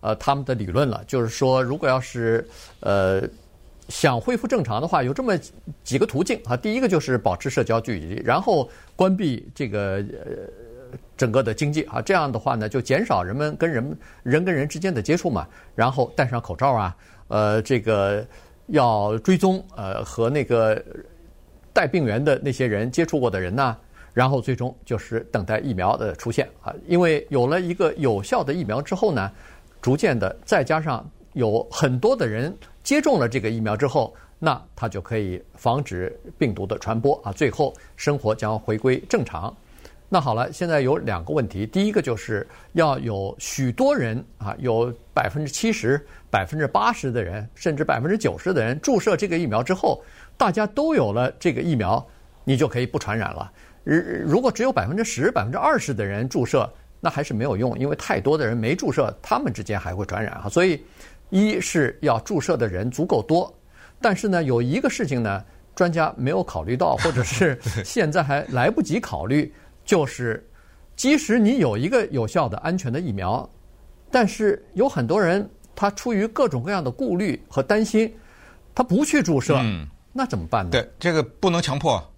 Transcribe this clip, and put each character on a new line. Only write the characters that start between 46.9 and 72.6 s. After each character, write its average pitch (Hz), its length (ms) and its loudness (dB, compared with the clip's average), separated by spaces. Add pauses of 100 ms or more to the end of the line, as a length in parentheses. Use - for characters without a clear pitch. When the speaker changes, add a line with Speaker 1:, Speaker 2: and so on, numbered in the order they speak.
Speaker 1:
十 143 180 -4
的 113 140 -2
人， 107 300 -8
甚 160 200 -2
至 143 80 -2
百 147 160 0
分 139 120 -2
之 214 80 0
九 110 200 0
十 180 140 -4
的 139 100 2
人 120 200 -2
注 240 180 2
射 196 160 2
这 208 100 -2
个 175 120 0
疫 170 80 -2
苗 110 160 0
之 123 100 0
后， - 320 0 (320)
大 208 160 2
家 214 140 0
都 302 280 0
有 117 200 2
了 123 260 0
这 175 140 2
个 127 80 -4
疫 160 120 0
苗， 110 320 0 (380)
你 135 140 2
就 143 100 4
可 120 100 -4
以 123 60 0
不 120 140 -4
传 107 180 -4
染 107 160 -4
了。 - 180 -10 (340)
如-， 156 120 2 (380)
如 208 40 6
果 254 140 2
只 - 100 -2
有 262 80 2
百 107 160 0
分 135 80 -2
之 220 80 -2
十、 190 280 0
百 110 140 0
分 110 60 -4
之 151 60 -4
二 285 220 2
十 - 160 -4
的 104 100 -2
人 101 240 -4
注 131 160 0
射， 123 260 0 (300)
那 170 80 -2
还 147 160 -4
是 - 80 -8
没 110 100 -2
有 127 140 0
用， 123 220 0
因 135 100 -2
为 151 80 -2
太 - 240 -2
多 147 160 2
的 151 100 0
人 110 80 0
没 120 220 0
注 170 160 -2
射， 120 180 2 (120)
他 - 160 0
们 262 120 -2
之 107 140 -8
间 101 160 -2
还 90 140 -6
会 98 100 -4
传 104 180 -4
染 104 120 -6
啊。 - 120 -10
所 170 160 2
以， 175 220 2 (460)
一 208 280 2
是 160 440 0
要 123 180 2
注 190 180 -2
射 160 160 0
的 117 140 0
人 95 220 -2
足 151 160 -2
够 120 160 2
多， 170 280 2 (480)
但 208 160 2
是 208 140 -2
呢， 180 140 2
有 127 180 2
一 127 180 0
个 269 120 2
事 220 160 -2
情 127 160 -2
呢， 98 200 -2 (320)
专 175 160 2
家 160 280 2
没 127 100 0
有 175 160 0
考 - 180 -6
虑 110 140 -2
到， 143 200 2
Speaker 2:
<laughs> - 60 -2
Speaker 1:
或 165 80 2
者 123 140 0
是 151 340 2 (240)
现 156 300 0
在 170 100 2
还 143 280 0
来 131 200 2
不 262 120 -2
及 185 180 0
考 78 240 -6
虑， 143 280 0 (320)
就 160 220 2
是 120 420 -6 (460)
即 285 240 2
使 226 220 2
你 226 180 4
有 123 180 2
一 131 120 -2
个 233 180 2
有 120 180 -2
效 135 240 0
的、 104 100 -2
安 175 200 -2